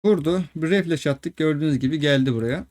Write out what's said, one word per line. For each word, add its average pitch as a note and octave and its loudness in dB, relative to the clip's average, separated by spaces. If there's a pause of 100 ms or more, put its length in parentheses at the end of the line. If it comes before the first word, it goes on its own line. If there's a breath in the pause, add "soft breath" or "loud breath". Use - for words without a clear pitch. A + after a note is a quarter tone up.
Kurdu. F3+ 2 (120)
Bir D#3+ -2
refresh E3 0
attık. D3 -4
Gördüğünüz D#3 0
gibi C#3 -2
geldi C3+ 2
buraya. A#2 -4